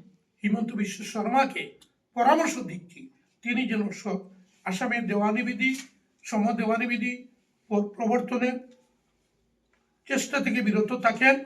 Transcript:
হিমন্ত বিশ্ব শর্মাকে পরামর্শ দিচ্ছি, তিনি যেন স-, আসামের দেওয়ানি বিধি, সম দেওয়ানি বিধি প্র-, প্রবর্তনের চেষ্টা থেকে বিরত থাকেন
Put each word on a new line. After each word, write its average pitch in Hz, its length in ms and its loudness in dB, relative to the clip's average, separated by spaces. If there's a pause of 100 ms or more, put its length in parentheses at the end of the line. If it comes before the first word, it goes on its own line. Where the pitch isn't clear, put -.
(420)
হিমন্ত - 300 0
বিশ্ব 208 320 -4
শর্মাকে 220 760 -2 (360)
পরামর্শ 311 440 4
দিচ্ছি, - 500 -12 (340)
তিনি 247 240 0
যেন 208 240 0
স-, 190 340 -6 (400)
আসামের 226 420 -2
দেওয়ানি 208 360 0
বিধি, 254 320 0 (480)
সম 220 340 0
দেওয়ানি 226 300 0
বিধি 247 380 -4 (440)
প্র-, 208 200 2
প্রবর্তনের 247 720 0 (1500)
চেষ্টা 269 340 -2
থেকে 240 240 0
বিরত 214 220 2 (160)
থাকেন 262 280 6 (120)